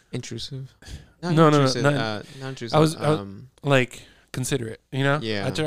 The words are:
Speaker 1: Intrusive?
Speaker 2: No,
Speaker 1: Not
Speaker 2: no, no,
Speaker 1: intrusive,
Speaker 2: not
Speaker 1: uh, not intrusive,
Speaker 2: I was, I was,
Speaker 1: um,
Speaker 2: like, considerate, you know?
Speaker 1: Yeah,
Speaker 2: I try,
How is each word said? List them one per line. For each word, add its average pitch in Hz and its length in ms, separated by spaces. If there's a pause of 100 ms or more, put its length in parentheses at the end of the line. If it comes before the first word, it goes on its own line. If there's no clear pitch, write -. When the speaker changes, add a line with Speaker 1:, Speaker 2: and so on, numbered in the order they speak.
(120)
Speaker 1:
Intrusive? 127 640 (480)
Speaker 2:
No, 175 80
Speaker 1:
Not 165 40
Speaker 2:
no, 156 160
no, 151 80
Speaker 1:
intrusive, 131 240
Speaker 2:
not 143 120
Speaker 1:
uh, 110 280 (180)
not 135 100
intrusive, 127 260
Speaker 2:
I 156 40
was, 160 160
I 147 140
was, 156 100
Speaker 1:
um, 101 300 (140)
Speaker 2:
like, 135 380 (300)
considerate, 120 480 (120)
you 135 100
know? 139 180
Speaker 1:
Yeah, 107 260
Speaker 2:
I 131 40
try, 156 160